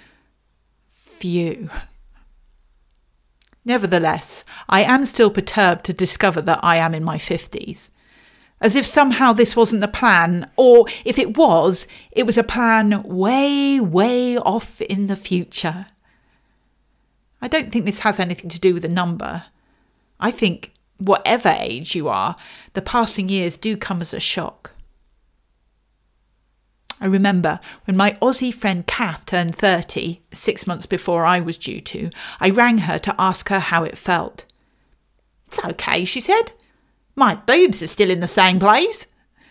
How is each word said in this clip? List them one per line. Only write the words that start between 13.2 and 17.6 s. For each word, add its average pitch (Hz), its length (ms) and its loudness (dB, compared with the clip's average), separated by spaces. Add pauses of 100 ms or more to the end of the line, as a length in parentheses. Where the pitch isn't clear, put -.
way 240 600 2
off - 420 -4
in 196 280 -4
the 196 80 -2
future. 180 680 -6 (1600)
I 247 60 -10
don't 269 220 -2